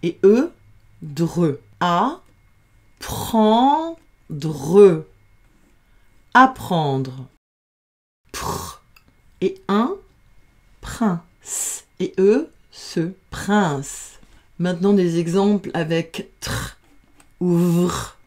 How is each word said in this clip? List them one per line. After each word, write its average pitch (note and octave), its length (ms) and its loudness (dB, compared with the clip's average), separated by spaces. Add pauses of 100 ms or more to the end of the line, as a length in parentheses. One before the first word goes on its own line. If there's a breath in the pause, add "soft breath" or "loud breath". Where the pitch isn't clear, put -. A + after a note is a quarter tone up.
Et E3+ 220 -6
e, A#3+ 260 4 (500)
dre. D#3 580 -2 (1400)
Apprendre. C4 960 0 (2250)
Apprendre. C#3 960 2 (1040)
Pr - 500 -10 (600)
et F#3+ 260 -4
un, B3+ 280 0 (840)
prince. - 1040 -6 (140)
Et F#3 180 -6
e, A3 320 2 (220)
ce - 400 -8 (180)
prince. E3+ 880 -4 (380 soft breath)
Maintenant F3+ 360 0
des F3 260 2
exemples G3 540 0
avec E3 640 -6
tr, - 380 -10 (600)
ouvre. F3 880 0